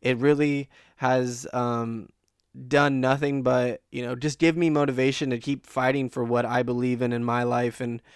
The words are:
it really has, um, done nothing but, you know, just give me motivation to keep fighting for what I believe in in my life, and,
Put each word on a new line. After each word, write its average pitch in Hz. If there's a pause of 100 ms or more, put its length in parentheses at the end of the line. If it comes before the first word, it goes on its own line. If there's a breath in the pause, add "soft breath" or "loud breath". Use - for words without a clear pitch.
it 123
really 143 (280 soft breath)
has, 127
um, 117 (580)
done 139
nothing 139
but, 127 (100)
you 123
know, 123
just 139
give 165
me 170
motivation 139
to 120
keep 139
fighting 131
for 123
what 120
I 123
believe 123
in 123
in 120
my 120
life, 120
and, 120 (140)